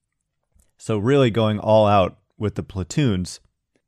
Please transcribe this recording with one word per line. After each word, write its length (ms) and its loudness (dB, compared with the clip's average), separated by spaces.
So 200 -6
really 340 2
going 280 -2
all 280 4
out 300 2
with 180 -6
the 80 -8
platoons. 760 -4